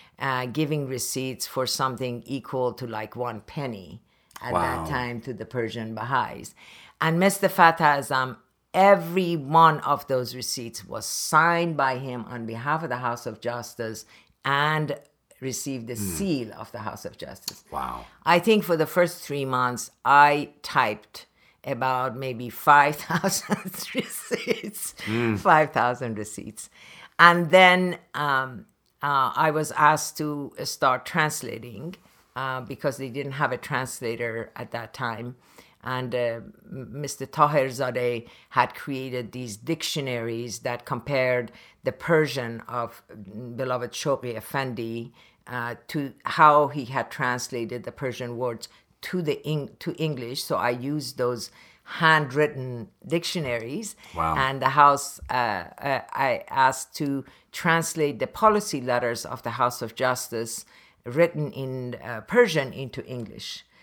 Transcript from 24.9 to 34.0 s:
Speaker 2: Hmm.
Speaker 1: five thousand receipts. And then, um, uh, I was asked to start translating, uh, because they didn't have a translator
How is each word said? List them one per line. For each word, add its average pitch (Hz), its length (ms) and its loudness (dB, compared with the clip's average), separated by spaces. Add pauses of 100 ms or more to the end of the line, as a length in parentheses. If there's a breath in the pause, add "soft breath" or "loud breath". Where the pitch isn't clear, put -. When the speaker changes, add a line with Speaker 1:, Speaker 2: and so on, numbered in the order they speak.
Speaker 2:
Hmm. 117 300 0
Speaker 1:
five 156 380 4
thousand 123 440 -2
receipts. - 520 -12 (500 loud breath)
And 170 300 8
then, 180 480 8 (160)
um, 131 520 -2 (360)
uh, 139 340 2
I 156 160 4
was 151 220 -2
asked 151 460 4
to 147 340 -6 (100)
start 131 420 0
translating, 151 880 -4 (420 soft breath)
uh, 131 240 -4
because 127 340 -4
they 135 140 -10
didn't 135 240 -8
have 135 180 0
a 123 60 -4
translator 120 1000 -6